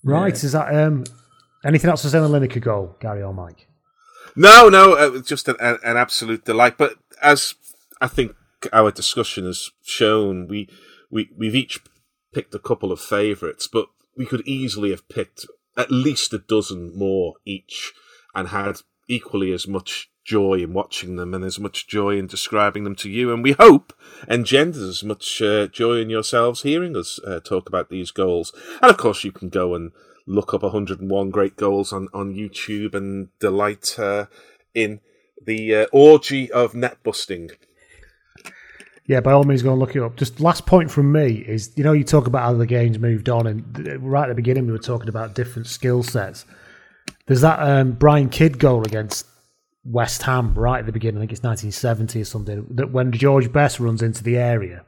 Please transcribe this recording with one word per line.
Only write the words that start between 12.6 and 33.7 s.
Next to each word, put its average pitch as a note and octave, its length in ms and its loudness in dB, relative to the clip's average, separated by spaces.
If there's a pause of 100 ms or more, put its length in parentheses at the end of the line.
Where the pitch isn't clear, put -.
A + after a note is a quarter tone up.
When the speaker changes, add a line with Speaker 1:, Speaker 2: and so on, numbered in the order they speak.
Speaker 3:
of E2+ 80 -8
favourites, G2+ 680 -4
but E2 220 -4 (280)
we B2+ 80 -8
could A#2 220 -6
easily A2+ 420 -4
have F2+ 180 -8
picked - 380 -12 (320)
at B2 140 -4
least B2+ 420 -2
a G#2 60 -8
dozen F#2 580 -4
more F#2+ 380 -2 (100)
each - 480 -14 (400)
and F#2+ 140 -6
had G2 320 -6 (280)
equally G2 460 -4
as F2+ 140 -8
much - 420 -10 (160)
joy G2 280 0
in F2 200 -4
watching F#2 440 -8
them F2+ 180 -10
and F#2 80 -8
as F#2+ 160 -10
much - 280 -12
joy G2+ 300 -2
in F#2+ 80 -6
describing G#2 600 -4
them G2+ 100 -8
to G2+ 160 -12
you. A#2+ 200 -2
And A#2 120 -6
we C#3 80 4
hope E3+ 420 8 (340)
engenders C3 540 0
as F#2 220 -10
much, - 400 -8
uh, G#2 240 0
joy A#2 300 -2
in A2+ 120 -4
yourselves A#2 540 -2
hearing D#3+ 320 -4
us, - 320 -10
uh, F2+ 140 -8
talk F#2 280 -6
about F2+ 200 -6
these F2+ 200 -10
goals. F2 420 -2 (300)
And B3+ 80 8
of G3 80 6
course, G#2+ 260 -2
you G2 100 -10
can F#2 160 -14
go F2+ 260 -2
and E2+ 160 -10 (340)
look G2 280 -4
up F#2+ 100 -4
a G2 60 -2
hundred F#2+ 320 -6
and F#2+ 100 -10
one G2 180 -2
great G2 280 -2
goals G2 340 -2
on, F#2+ 220 -8
on G2 200 -8
YouTube G#2 600 -10
and G2 320 -8 (120)
delight, G2+ 600 -4